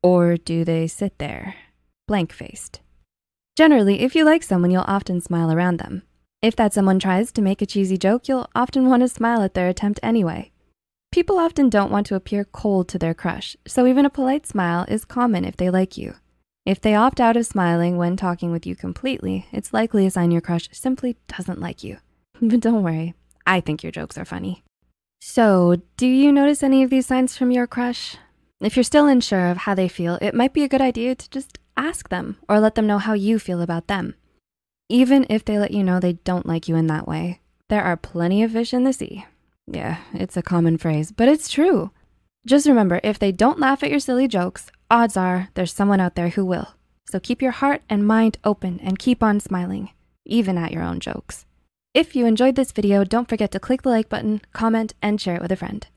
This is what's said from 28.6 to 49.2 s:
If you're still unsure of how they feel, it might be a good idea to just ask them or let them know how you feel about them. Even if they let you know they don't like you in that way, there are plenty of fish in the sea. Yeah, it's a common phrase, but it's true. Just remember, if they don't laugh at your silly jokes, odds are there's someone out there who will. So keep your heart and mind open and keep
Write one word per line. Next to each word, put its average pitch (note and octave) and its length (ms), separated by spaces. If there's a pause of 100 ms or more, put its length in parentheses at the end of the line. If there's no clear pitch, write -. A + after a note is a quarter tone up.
If G#3+ 160
you're B3+ 60
still D4 240
unsure G3+ 440
of F3+ 80
how G3+ 160
they F#3 120
feel, F3 340
it - 140
might B3+ 180
be D4 120
a C4+ 40
good C4+ 120
idea B3+ 340
to - 160
just - 280 (180)
ask D#4 320
them - 300 (100)
or G#3 100
let G#3+ 160
them G#3+ 140
know G#3 100
how G#3+ 140
you G#3 260
feel F3 240
about E3+ 240
them. F#3 280 (760)
Even B3+ 420
if G#3+ 140
they G#3 140
let G#3 120
you G3+ 140
know F#3 160
they F3+ 140
don't F3+ 320
like E3 200
you E3 80
in D#3+ 140
that D#3 180
way, E3+ 340 (280)
there G#3 140
are E3+ 140
plenty F3 460
of A3+ 100
fish A#3 220
in B3 80
the C4 100
sea. - 340 (400)
Yeah, - 320 (140)
it's - 240
a F3 60
common E3+ 340
phrase, D#3 360
but A#3 160
it's D4+ 200
true. D4 440 (540)
Just C#4+ 200
remember, G#3 380
if G#3 140
they G3+ 120
don't G#3+ 300
laugh C#4 220
at D4 80
your C#4+ 100
silly C4 260
jokes, F#3 440 (200)
odds A#3 260
are F#3 380
there's F3+ 180
someone G3+ 280
out F3+ 160
there F3 140
who G3 140
will. F3+ 300 (340)
So - 120
keep - 200
your C4 120
heart C#4 360
and G#3 180
mind A3 360
open F#3+ 380
and F#3+ 180
keep B3 240